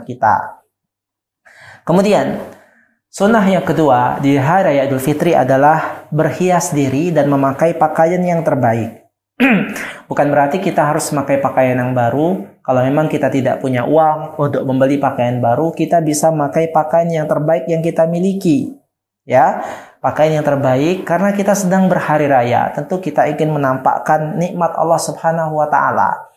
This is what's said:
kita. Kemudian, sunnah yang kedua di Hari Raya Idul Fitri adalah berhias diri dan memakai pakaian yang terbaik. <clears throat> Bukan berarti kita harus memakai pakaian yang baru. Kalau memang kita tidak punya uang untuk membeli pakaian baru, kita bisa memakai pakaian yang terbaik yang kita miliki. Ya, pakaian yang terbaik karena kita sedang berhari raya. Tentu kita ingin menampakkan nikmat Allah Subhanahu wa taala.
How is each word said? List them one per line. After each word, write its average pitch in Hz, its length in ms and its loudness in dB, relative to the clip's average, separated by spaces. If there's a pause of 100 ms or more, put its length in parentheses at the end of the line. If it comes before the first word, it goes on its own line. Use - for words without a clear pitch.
kita. - 560 -2 (1200)
Kemudian, 190 560 0 (720)
sunnah 208 320 2
yang 190 240 2
kedua 139 560 2
di 139 160 2
Hari 170 320 2
Raya 139 160 2
Idul 131 160 -2
Fitri 151 320 0
adalah 139 720 2
berhias 165 640 0
diri 143 400 0
dan 147 160 -2
memakai 139 480 0
pakaian 165 480 0
yang 170 240 -2
terbaik. 117 560 -2 (320)
<clears throat> - 720 -2
Bukan 147 240 0
berarti 143 320 0
kita 156 240 0
harus 151 240 -2
memakai - 320 -2
pakaian 131 320 0
yang 127 160 -2
baru. 139 560 0 (160)
Kalau 131 160 0
memang 147 320 0
kita 143 160 0
tidak 127 320 -2
punya 127 240 -2
uang 156 560 0
untuk 131 240 -2
membeli 135 400 0
pakaian 123 400 -2
baru, 143 320 0
kita 170 240 0
bisa 156 320 0
memakai 160 400 -2
pakaian 165 400 0
yang 156 160 -2
terbaik 160 400 -2
yang 160 160 -2
kita 165 240 0
miliki. 180 640 0 (520)
Ya, 147 400 2 (400)
pakaian 151 320 0
yang 151 80 -2
terbaik 143 640 0
karena 180 240 0
kita 202 240 0
sedang 190 320 2
berhari 151 400 0
raya. 120 480 2
Tentu 185 240 -6
kita 156 320 0
ingin 156 240 -2
menampakkan 143 800 0
nikmat 170 400 -2
Allah 165 240 0
Subhanahu 156 640 -2
wa 147 80 -4
taala. 127 640 0